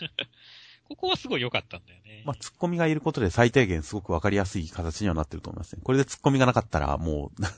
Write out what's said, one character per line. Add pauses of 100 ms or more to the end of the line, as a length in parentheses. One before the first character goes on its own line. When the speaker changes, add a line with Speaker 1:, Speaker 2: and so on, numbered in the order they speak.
(880)
Speaker 1:
こ
こ
は
す
ご
い
良
か
っ
た
ん
だ
よ
ね。
Speaker 2:
ま
あ、
ツ
ッ
コ
ミ
が
い
る
こ
と
で
最
低
限
す
ご
く
わ
か
り
や
す
い
形
に
は
な
っ
て
る
と
思
い
ま
す
ね。
こ
れ
で
ツ
ッ
コ
ミ
が
な
か
っ
た
ら、
も
う、 (160)